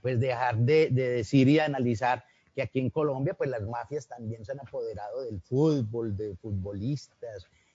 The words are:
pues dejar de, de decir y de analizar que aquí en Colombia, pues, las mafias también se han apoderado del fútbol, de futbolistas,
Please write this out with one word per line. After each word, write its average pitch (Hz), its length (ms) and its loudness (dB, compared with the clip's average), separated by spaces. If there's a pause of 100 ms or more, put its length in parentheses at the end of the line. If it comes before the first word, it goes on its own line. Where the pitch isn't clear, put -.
pues 127 180 0
dejar 123 380 0
de, 151 320 6
de 127 180 2
decir 123 400 6
y 147 60 8
de 156 80 6
analizar 127 600 0 (320)
que 135 80 -4
aquí 131 180 -2
en 127 100 0
Colombia, 151 440 -2
pues, 147 140 -2
las 120 140 -4
mafias 120 460 -8
también 113 360 -10
se 98 60 -14
han 139 80 -8
apoderado 113 640 -8
del 110 180 -8
fútbol, 117 760 0
de 104 180 -6
futbolistas, 104 1120 -8 (280)